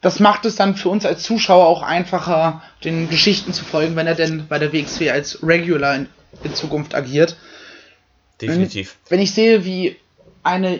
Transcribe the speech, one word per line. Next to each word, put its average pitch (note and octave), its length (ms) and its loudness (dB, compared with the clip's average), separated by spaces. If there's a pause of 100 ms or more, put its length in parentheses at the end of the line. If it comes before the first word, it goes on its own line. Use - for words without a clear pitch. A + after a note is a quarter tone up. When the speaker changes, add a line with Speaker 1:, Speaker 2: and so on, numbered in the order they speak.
Speaker 1:
Das F3+ 180 0
macht G#3 260 4
es A3 100 -2
dann G3 200 2
für F#3+ 140 -2
uns G#3 160 -2
als - 180 -2
Zuschauer F#3 440 4
auch E3+ 140 2
einfacher, E3 800 -2 (220)
den E3 260 -4
Geschichten F3+ 440 0
zu - 100 -8
folgen, D#3+ 320 -2
wenn D#3+ 120 0
er E3 80 0
denn D#3+ 320 -4
bei D3 120 -2
der D3 120 -2
W D#3 80 0
X C#3+ 200 -8
W D#3 100 0
als C#3+ 320 -4
Regular D#3+ 540 0
in, C3+ 140 -6 (340)
in - 100 -8
Zukunft - 400 -6
agiert. D3 440 0 (1040)
Speaker 2:
Definitiv. D3+ 560 -4 (100)
Speaker 1:
Wenn, F3+ 100 2
wenn G3 60 4
ich F#3+ 100 -2
sehe, A3 320 4
wie F#3 300 -4 (480)
eine F#3 360 0